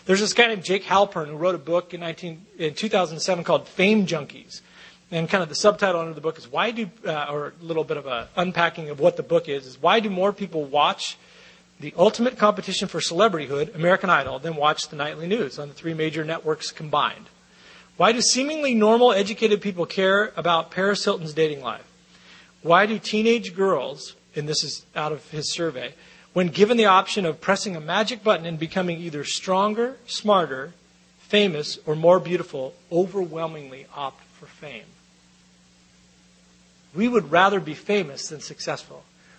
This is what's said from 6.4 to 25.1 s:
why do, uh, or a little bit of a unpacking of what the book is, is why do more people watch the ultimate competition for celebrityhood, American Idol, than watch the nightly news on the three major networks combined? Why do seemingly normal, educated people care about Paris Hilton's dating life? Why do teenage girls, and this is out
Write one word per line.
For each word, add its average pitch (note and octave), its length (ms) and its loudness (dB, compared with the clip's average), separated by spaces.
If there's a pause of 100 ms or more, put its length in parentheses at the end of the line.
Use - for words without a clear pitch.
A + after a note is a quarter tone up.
why E3+ 240 -2
do, A3 180 -6 (160)
uh, D3+ 240 -4
or D3 300 -6
a E3+ 40 -20
little D#3+ 200 -4
bit D3 140 -4
of C#3 80 -12
a B2 320 -6
unpacking E3+ 520 -2
of C#3 120 -6
what E3 160 4
the D#3 60 -6
book E3 260 0
is, C#3 160 -6
is B2+ 160 -18
why F#3+ 180 4
do G#3+ 100 -2
more F#3+ 220 0
people E3 320 -8
watch D3 540 0 (640)
the D3 180 -12
ultimate A3+ 400 2
competition G3 500 0
for E3 120 -6
celebrityhood, D#3 760 0
American F3+ 360 0
Idol, C3+ 280 2
than D#3+ 180 -8
watch D3+ 340 0
the D#3+ 60 -16
nightly D3+ 320 -6
news F#3+ 300 -4
on D3 120 -12
the C#3 40 -20
three E3 200 -8
major D#3 300 -4
networks D#3 480 -6
combined? C#3+ 540 -2 (720)
Why F#3+ 140 6
do A#3+ 100 0
seemingly C#4 540 0
normal, A3+ 360 6
educated G#3 500 2
people F3 240 -4
care G3 520 2
about E3 340 0
Paris G3 320 0
Hilton's F3 300 -2
dating D3+ 280 0
life? A2 240 -8 (760)
Why E3+ 240 6
do G#3+ 140 -2
teenage G#3+ 560 0
girls, C#3 600 -2 (200)
and D3 120 -6
this D3+ 160 -2
is - 220 -10 (100)
out D#3 160 -4